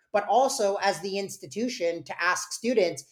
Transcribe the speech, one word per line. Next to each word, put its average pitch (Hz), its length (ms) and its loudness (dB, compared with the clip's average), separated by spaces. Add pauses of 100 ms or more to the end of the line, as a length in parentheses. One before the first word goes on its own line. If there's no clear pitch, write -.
(120)
but 202 160 2
also 220 480 4
as 190 240 0
the 196 180 -4
institution 180 840 -4
to - 180 -6
ask 175 300 0
students, 208 600 0